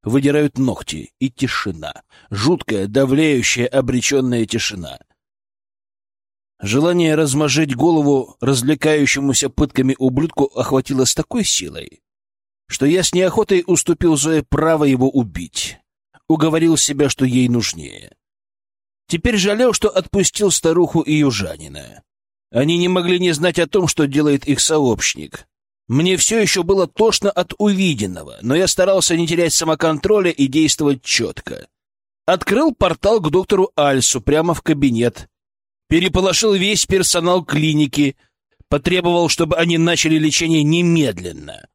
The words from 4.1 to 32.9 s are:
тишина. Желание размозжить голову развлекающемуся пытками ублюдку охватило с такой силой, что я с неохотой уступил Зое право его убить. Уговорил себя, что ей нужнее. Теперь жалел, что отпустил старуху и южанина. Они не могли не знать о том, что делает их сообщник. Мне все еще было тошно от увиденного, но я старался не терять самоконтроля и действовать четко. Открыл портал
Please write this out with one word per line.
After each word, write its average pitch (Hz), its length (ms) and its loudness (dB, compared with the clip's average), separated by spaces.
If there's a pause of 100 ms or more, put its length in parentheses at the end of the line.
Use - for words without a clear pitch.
тишина. 92 540 -8 (1600)
Желание 156 540 0
размозжить 147 600 0
голову 143 640 2
развлекающемуся 139 1080 0
пытками 131 480 0
ублюдку 135 480 0
охватило 131 600 -2
с - 100 0
такой 202 300 -4
силой, - 560 -6 (680)
что - 180 -4
я 170 180 2
с - 100 -2
неохотой 185 520 2
уступил 170 520 2
Зое 156 260 0
право 151 400 0
его 135 260 2
убить. 92 680 -4 (500)
Уговорил 160 500 2
себя, 143 320 0
что 135 160 -2
ей 127 220 2
нужнее. 82 680 -6 (920)
Теперь 214 300 0
жалел, 208 360 2
что - 160 0
отпустил 190 640 0
старуху 165 500 2
и 151 140 -2
южанина. 78 880 -4 (480)
Они 147 260 2
не 175 100 2
могли 180 320 0
не 180 120 0
знать 160 260 -2
о 170 100 0
том, 185 200 0
что - 180 0
делает 143 420 0
их 139 120 0
сообщник. 123 880 -2 (420)
Мне 165 280 2
все 220 220 0
еще 190 240 0
было 185 240 0
тошно 214 440 0
от - 260 -4
увиденного, 110 840 -2
но 123 120 0
я 185 120 2
старался 185 500 0
не 170 80 0
терять 170 280 0
самоконтроля 165 760 0
и 139 160 0
действовать 143 560 0
четко. - 680 -6 (600)
Открыл 220 480 0
портал 202 440 0